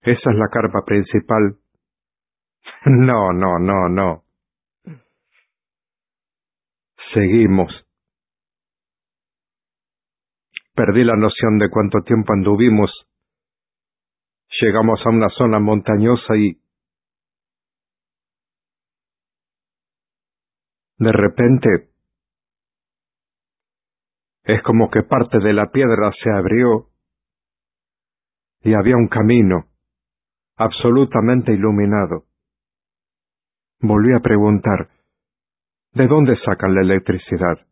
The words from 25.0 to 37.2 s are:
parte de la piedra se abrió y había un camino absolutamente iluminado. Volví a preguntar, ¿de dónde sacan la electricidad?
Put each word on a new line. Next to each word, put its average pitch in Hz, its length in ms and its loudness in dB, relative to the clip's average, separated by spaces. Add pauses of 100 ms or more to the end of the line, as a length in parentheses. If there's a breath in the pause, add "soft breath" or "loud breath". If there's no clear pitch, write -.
parte 117 360 0
de 104 140 2
la 104 180 -2
piedra 113 400 2 (120)
se 113 80 0
abrió 107 560 0 (1700)
y 110 120 0
había 110 220 2
un 117 120 2
camino 107 580 2 (920)
absolutamente 120 960 0
iluminado. 101 720 -2 (1600)
Volví 107 320 2
a 120 60 2
preguntar, 104 680 0 (1040)
¿de 127 140 0
dónde 135 380 2
sacan 95 300 -2
la 95 60 2
electricidad? 92 920 -4